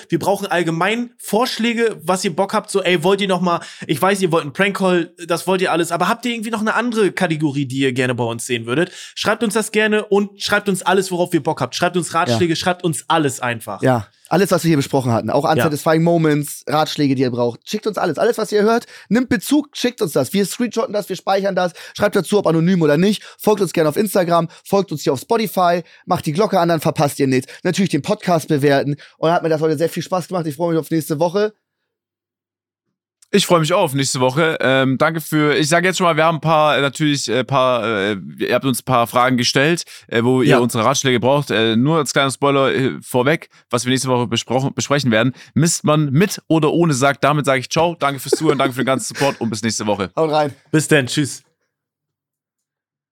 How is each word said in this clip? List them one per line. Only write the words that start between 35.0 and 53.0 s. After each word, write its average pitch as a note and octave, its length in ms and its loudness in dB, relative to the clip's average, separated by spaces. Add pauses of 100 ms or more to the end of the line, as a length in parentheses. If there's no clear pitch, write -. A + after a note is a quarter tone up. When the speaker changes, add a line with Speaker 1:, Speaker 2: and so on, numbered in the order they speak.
Speaker 3:
für, D3+ 380 0
ich D3 100 0
sage E3+ 200 2
jetzt F#3 100 -2
schon G3 80 0
mal, E3 100 2
wir D#3 80 2
haben E3 140 2
ein - 40 -10
paar, D3+ 360 2
äh, C3+ 40 2
natürlich, C#3+ 480 -2
äh, A#2+ 140 0
paar, B2+ 400 0
äh, G#2 340 0 (200)
ihr - 160 0
habt A#2+ 100 0
uns B2+ 180 -2
ein - 40 -20
paar A#2+ 220 2
Fragen B2 300 2
gestellt, C#3 480 0 (200)
äh, A#2 180 0
wo B2+ 200 4
ihr C#3+ 60 4
Speaker 1:
Ja. D3 100 6
Speaker 3:
unsere A#2+ 260 0
Ratschläge B2+ 340 2
braucht. C#3 300 2
Äh, A2+ 260 2
nur C#3+ 220 2
als D3 160 -2
kleiner C#3 160 2
Spoiler, C#3 420 2
äh, A#2 200 0 (100)
vorweg, C3 480 0 (220)
was A#2+ 140 -2
wir B2 40 0
nächste C3 200 0
Woche B2 180 0
besprochen, A#2 480 -2
besprechen C#3 340 0
werden, A2+ 240 2 (220)
misst E3 280 2
man D3+ 280 2
mit F3+ 360 0
oder D#3 260 2
ohne E3 200 2
Sack. C3+ 280 0
Damit C#3 260 2
sage C3+ 140 2
ich B2 100 -14
ciao, E3 260 0
danke C#3 220 -2
fürs - 180 -2
Zuhören, D3+ 220 0
danke C3+ 160 -2
für C3 60 -4
den B2 40 -2
ganzen B2+ 300 -2
Support C#3 260 0
und A#2 80 -2
bis A2 140 -6
nächste A2 240 -2
Woche. G2 280 -2
Speaker 2:
Haut D#3+ 140 2
rein. D3+ 240 0 (180)
Speaker 1:
Bis D3+ 160 2
dann, C#3 200 4
tschüss. C3+ 340 -4 (1700)